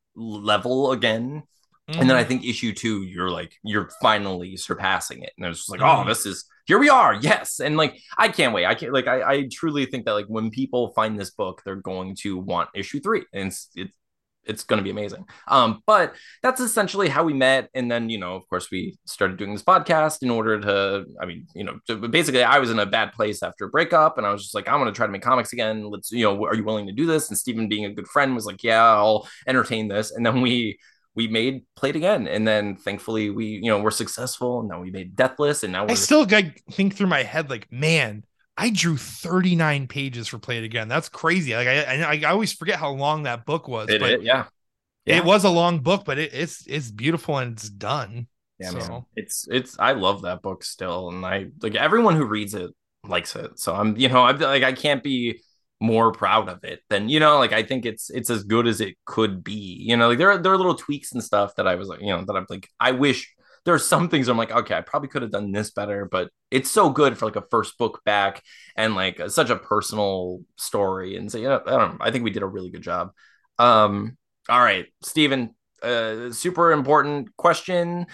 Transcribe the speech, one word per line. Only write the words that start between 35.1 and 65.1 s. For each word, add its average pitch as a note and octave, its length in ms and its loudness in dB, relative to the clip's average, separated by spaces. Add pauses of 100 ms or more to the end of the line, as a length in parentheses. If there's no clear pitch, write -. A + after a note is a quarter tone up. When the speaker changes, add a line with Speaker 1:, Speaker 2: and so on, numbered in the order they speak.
Speaker 1:
Deathless. C#3 460 0
And G2 100 -4
now F#2+ 120 -2
Speaker 2:
I - 20 0
Speaker 1:
we're - 100 0
Speaker 2:
still, D4+ 300 6
like, F#3+ 360 2 (100)
think G3 240 0
through G3+ 100 0
my D3+ 160 2
head, C#3 260 -6
like, B2 240 -10
"Man, B2+ 520 0 (320)
I A#3 140 0
drew E3+ 260 2
thirty-nine E3 920 0
pages B2+ 400 -6
for A#2 100 -10
Play A#2 200 -6
It A2+ 60 -4
Again. A2 240 -6
That's C#3+ 200 -2
crazy." E3 460 0
Like, B2 140 0
I, C#3 340 0
I, D3+ 220 0
I D3+ 60 4
always G3+ 220 2
forget F3 280 -4
how D3 100 -2
long C#3+ 340 -2
that A#2 220 -4
book D#3 220 -4
was, A2+ 220 -6
Speaker 1:
It G#2+ 100 2
Speaker 2:
but A2+ 140 2
Speaker 1:
is, A#2 100 -2
yeah. A#2+ 200 2 (600)
Speaker 2:
it D#3+ 100 4
Speaker 1:
Yeah. F3 60 4
Speaker 2:
was F#3+ 220 6
a G3 60 6
long E3+ 300 2
book, F#3+ 240 0
but C#3 140 -4
it, D3+ 160 -6
it's, D3 320 -8
it's C3+ 240 -8
beautiful C#3+ 480 -2
and B2 140 -6
it's G#2+ 180 -14
done. A2 560 -8 (320)
Speaker 1:
Yeah, F#2 120 -10
Speaker 2:
So. F2+ 80 -6
Speaker 1:
man. A2+ 260 -10 (120)
It's, - 340 -10
it's, B2 280 -4
I A#2+ 140 2
love G2 300 0
that F2+ 200 -8
book F#2+ 220 -8
still. F2+ 460 -8
And F#2 160 -10
I, F#2+ 200 -4 (160)
like, G#2 140 -4
everyone E3+ 400 4
who D3+ 100 2
reads G#2 280 -6
it F2+ 160 -8 (360)
likes F2+ 300 -4
it. - 220 -12
So - 160 -4
I'm, G#2 220 0
you B2+ 120 2
know, B2+ 160 6
I'm, C3+ 140 4
like, C#3 260 2
I C3 80 2
can't C#3 300 -2
be B2 380 -2 (400)
more A2+ 320 4
proud G2+ 360 2
of F2+ 140 -14
it - 260 -14
than, G#2 200 0
you D3+ 100 2
know, D3+ 200 6
like, A#2 140 4
I A2 120 2
think B2 200 -4
it's, A2 240 -8
it's A#2 220 -6
as A2 140 -2
good A#2 240 2
as A2 120 0
it G2 140 -4 (100)
could G2 380 -2
be, G2 380 -10
you A#2 160 2
know, A#2 120 6
like, A#2+ 100 4
there F#3 120 6
are, G3 80 4
there F#3+ 140 2
are F#3+ 40 6
little F3+ 200 2
tweaks - 360 -8
and A#2 100 -6
stuff G2+ 340 0
that F#2+ 100 0
I F2+ 80 2
was F#2+ 140 -6
like, E2+ 120 -12
you G2+ 60 -10
know, F#2 180 -2
that G2 120 -4
I'm F#2+ 120 -4
like, G2 200 -14 (100)
I B2+ 140 2
wish C3 420 0 (300)
there F3 100 2
are D3+ 40 4
some E3 320 2
things C3+ 180 2
I'm A#2+ 80 2
like, A2+ 160 -2
"Okay, A2 220 0
I D#2+ 80 0
probably C#3 260 -6
could C3+ 140 -6